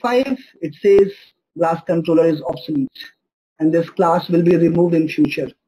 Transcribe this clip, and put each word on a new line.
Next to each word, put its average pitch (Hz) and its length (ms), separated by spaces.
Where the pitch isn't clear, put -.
five, 262 360
it 156 140
says 196 360
Glass 165 280
controller 165 420
is 151 160
obsolete 139 440
and 160 140
this 165 160
class 175 380
will 175 160
be 175 140
removed 170 360
in 160 140
future. 147 420